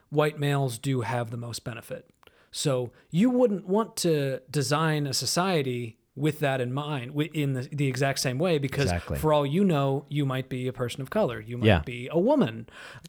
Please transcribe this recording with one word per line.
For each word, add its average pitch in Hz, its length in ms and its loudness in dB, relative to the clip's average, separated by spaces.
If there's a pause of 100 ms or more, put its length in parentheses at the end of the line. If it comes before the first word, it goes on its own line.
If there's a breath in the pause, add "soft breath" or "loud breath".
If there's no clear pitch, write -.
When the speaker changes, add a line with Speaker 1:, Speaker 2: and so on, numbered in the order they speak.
Speaker 1:
white 151 300 2
males 139 400 0
do 131 240 -2
have 117 280 -4
the 120 60 -10
most 117 260 -10
benefit. - 460 -12 (420 soft breath)
So 127 400 -2 (200 soft breath)
you 208 200 4
wouldn't 240 360 2
want 214 320 0
to 143 420 0 (100)
design 147 560 2
a 135 60 -4
society 127 840 -2 (160)
with 147 260 -2
that 135 200 0
in 123 120 -2
mind, 143 400 -4
wi-, 147 200 -2
in 143 220 0
the, 127 80 -2 (100)
the 143 140 0
exact 135 320 0
same 127 200 -2
way, 170 200 2
because 135 280 0
Speaker 2:
Exactly. 87 320 0
Speaker 1:
for 156 140 2
all 147 140 4
you 165 180 2
know, 139 440 2
you 143 180 -2
might 131 240 -2
be 127 180 -4
a 127 40 -2
person 123 280 -6
of 135 80 -8
color, 131 320 0
you 113 160 -10
might 117 100 2
Speaker 2:
Yeah. 95 140 8
Speaker 1:
be 123 300 -8
a 151 80 0
woman. 175 500 2 (400 loud breath)